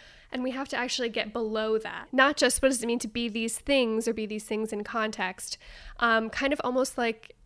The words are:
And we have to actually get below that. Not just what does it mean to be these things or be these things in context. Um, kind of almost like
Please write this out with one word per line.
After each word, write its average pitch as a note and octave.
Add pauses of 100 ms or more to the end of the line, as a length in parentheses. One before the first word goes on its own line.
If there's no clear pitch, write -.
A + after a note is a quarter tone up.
(320)
And B3+
we B3+
have C4+
to C4+
actually A#3+
get G#3+
below A3
that. -
Not C4+
just B3
what C4+
does C4
it A3
mean A#3
to A#3
be A#3
these A3+
things A#3
or A#3
be G#3+
these G#3+
things A3
in G#3
context. G#3+ (400)
Um, A3+
kind C#4
of D4
almost B3+
like A3+ (100)